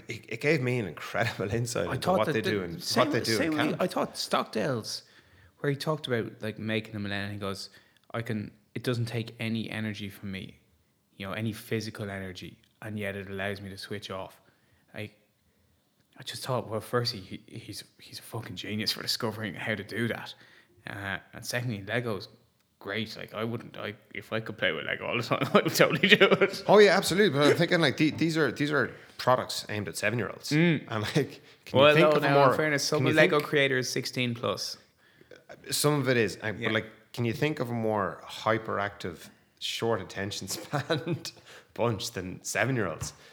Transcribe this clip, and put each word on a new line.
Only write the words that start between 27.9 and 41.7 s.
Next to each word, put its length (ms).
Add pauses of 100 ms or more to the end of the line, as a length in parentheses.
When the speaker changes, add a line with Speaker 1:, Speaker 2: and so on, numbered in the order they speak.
Speaker 1:
the, 140
these 260
are, 140
these 200
are 200 (260)
products 520
aimed 200
at 80
seven-year-olds. 540
Speaker 2:
Mm. 360
Speaker 1:
And, 160 (120)
like, 260 (240)
can 140
Speaker 2:
Well, 100
Speaker 1:
you 60
think 160
Speaker 2:
no, 60
Speaker 1:
of 60
a 40
Speaker 2:
now, 120
Speaker 1:
more, 120
Speaker 2:
in 60
fairness, 280
some 140
Speaker 1:
can 80
you 60
Speaker 2:
Lego 260
Speaker 1:
think 100
Speaker 2:
creators 400
sixteen 440
plus. 440 (920)
Speaker 1:
Some 280
of 100
it 80
is, 260
uh, 140
Speaker 2:
Yeah. 120
Speaker 1:
but, 40
like, 120 (280)
can 120
you 80
think 260
of 100
a 40
more 520
hyperactive, 1040 (300)
short 420
attention 460
<laughs> 100
span 600 (580)